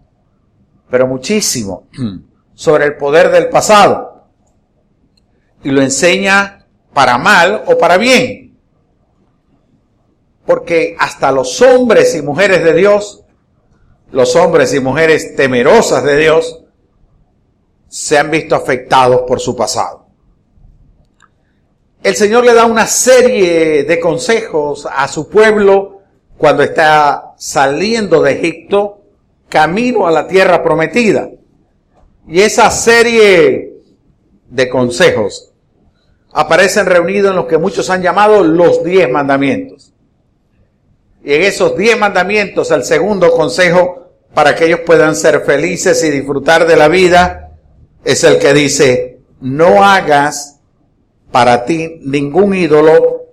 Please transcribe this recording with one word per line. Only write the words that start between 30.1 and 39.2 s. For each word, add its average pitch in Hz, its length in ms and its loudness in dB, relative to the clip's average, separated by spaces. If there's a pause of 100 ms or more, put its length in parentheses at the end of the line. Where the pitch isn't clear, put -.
la 151 160 -2
tierra 185 340 2
prometida. 160 640 -2 (1000)
Y 165 140 0
esa 214 280 2
serie 220 1040 2 (720)
de 127 220 -4
consejos 123 840 -2 (840)
aparecen 180 480 0
reunidos 185 460 0
en 185 60 -4
los - 80 -4
que 160 120 0
muchos 185 320 -4
han 185 120 -4
llamado 196 420 2
los 165 400 2
diez 175 260 0
mandamientos. 139 840 -4 (1300)